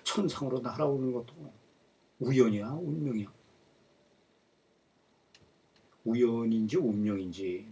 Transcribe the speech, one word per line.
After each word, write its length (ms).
천상으로 580
날아오는 520
것도 400
우연이야? 520
운명이야? 640
우연인지 760
운명인지 920